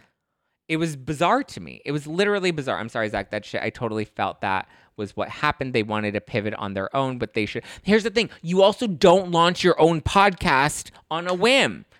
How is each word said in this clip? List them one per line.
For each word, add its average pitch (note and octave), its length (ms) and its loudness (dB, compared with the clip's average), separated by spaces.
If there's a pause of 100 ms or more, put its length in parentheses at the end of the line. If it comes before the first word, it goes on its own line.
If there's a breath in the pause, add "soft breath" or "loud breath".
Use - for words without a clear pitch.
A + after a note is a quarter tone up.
(680 soft breath)
It D#3+ 100 -4
was D#3+ 180 -4
bizarre E3 460 0
to - 180 -14
me. C2+ 240 -16
It C#3 80 -6
was D3 140 -6
literally F#3 440 0
bizarre. C3+ 280 -4
I'm G#2+ 100 -8
sorry, A2 200 -4
Zach, G2+ 220 -6
that G#2 140 -6
shit, - 180 -6
I A2 80 -4
totally G#2+ 360 -6
felt G2 340 -6
that F#2+ 280 -2 (280 soft breath)
was G#2 180 -10
what G2+ 140 -4
happened. C3+ 460 -4
They A2+ 80 2
wanted G#2+ 320 -2
to G#2+ 80 -4
pivot G#2+ 320 -4
on G2 180 -8
their F#2+ 240 -6
own, C3 220 -2
but A#2 160 -6
they A2 100 0
should. A2+ 180 -6 (200 loud breath)
Here's G#3 200 2
the A3 80 -4
thing. G#3 200 -2 (100)
You F3+ 220 2
also A3 240 4
don't F3+ 440 4
launch E3+ 320 2
your F3 160 4
own D#3+ 220 4
podcast E3+ 920 2 (200 loud breath)
on E3+ 180 -4
a F#3 60 0
whim. F3 500 2 (160 soft breath)